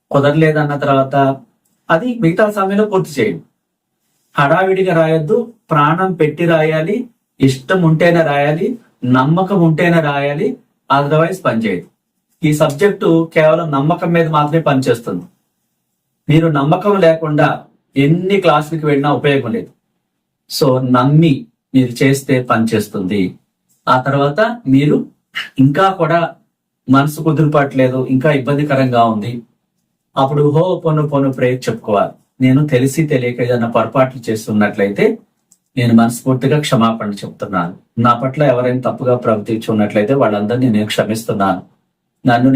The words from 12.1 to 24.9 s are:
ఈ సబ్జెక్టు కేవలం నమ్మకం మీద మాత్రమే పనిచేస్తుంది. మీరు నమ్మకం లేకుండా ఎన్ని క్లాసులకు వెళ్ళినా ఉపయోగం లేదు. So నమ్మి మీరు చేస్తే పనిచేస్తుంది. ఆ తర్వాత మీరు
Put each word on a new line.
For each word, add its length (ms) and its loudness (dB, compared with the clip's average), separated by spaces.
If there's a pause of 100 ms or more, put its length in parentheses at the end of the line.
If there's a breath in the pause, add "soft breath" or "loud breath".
ఈ 20 2 (120)
సబ్జెక్టు 460 0 (280)
కేవలం 300 2 (100)
నమ్మకం 400 -2
మీద 100 2 (120)
మాత్రమే 320 0
పనిచేస్తుంది. 540 -2 (1080)
మీరు 180 4 (100)
నమ్మకం 360 0 (120)
లేకుండా 420 2 (580)
ఎన్ని 380 0
క్లాసులకు 460 0
వెళ్ళినా 300 0
ఉపయోగం 380 -2
లేదు. 120 -10 (880)
So 100 2 (280)
నమ్మి 380 4 (400)
మీరు 180 2 (100)
చేస్తే 340 0 (140)
పనిచేస్తుంది. 720 -2 (640)
ఆ 100 2 (100)
తర్వాత 340 0 (340)
మీరు 220 4 (640 loud breath)